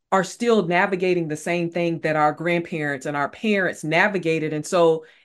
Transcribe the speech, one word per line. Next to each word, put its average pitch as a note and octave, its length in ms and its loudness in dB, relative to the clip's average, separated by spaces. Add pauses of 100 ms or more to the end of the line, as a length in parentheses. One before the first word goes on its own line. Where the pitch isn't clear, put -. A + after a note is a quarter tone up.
(120)
are F#3+ 120 2
still A3 420 0
navigating F3+ 600 0
the D3+ 80 -6
same E3+ 340 -2
thing E3+ 300 -2
that D#3 160 -2
our D3+ 160 4
grandparents D#3+ 720 -4
and D3 100 -4
our C#3+ 140 -2
parents G3+ 540 -2
navigated. D#3+ 720 0
And D3+ 120 -4
so E3 400 2 (200)